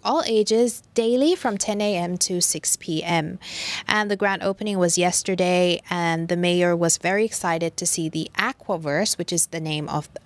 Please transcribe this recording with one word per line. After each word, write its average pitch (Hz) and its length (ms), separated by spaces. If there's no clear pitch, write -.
all 269 200
ages 220 600
daily 247 400
from 226 240
ten 208 220
A 208 160
M 175 220
to 180 220
six - 360
P 160 260
M. 170 380
And 214 200
the 208 80
grand 196 280
opening 196 340
was 175 180
yesterday, 180 920
and 170 380
the 175 80
mayor 175 400
was 170 200
very 196 280
excited 165 520
to 180 100
see 165 220
the 156 300
Aquaverse, 180 800
which 170 140
is 170 140
the 165 140
name 151 280
of 147 200